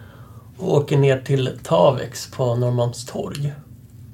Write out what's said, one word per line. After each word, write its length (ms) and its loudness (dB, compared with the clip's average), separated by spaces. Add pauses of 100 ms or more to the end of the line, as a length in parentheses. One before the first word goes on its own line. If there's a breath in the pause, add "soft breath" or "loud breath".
(580 loud breath)
och 160 -2
åker 240 4
ner 240 4
till 280 0 (140)
Tavex 680 2
på 240 0
Norrmalmstorg. 1000 -2 (600)